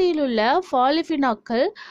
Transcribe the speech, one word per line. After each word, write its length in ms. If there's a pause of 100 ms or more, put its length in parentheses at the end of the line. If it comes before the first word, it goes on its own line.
டீயில் 200
உள்ள 380 (120)
பாலிஃபினாக்கள் 960 (220)